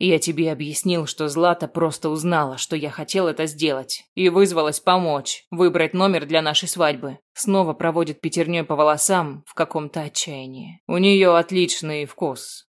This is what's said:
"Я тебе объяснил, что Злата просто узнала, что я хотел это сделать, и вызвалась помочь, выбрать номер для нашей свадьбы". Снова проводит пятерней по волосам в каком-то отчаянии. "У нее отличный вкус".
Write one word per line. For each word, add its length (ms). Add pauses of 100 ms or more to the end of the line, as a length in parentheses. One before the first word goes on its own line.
"Я 180
тебе 320
объяснил, 560
что 220
Злата 400
просто 420
узнала, 480
что 160
я 160
хотел 380
это 180
сделать, 560 (140)
и 120
вызвалась 520
помочь, 720
выбрать 420
номер 320
для 160
нашей 260
свадьбы". 500 (140)
Снова 420
проводит 460
пятерней 440
по 100
волосам 720
в 80
каком-то 480
отчаянии. 840
"У 100
нее 360
отличный 680
вкус". 640 (120)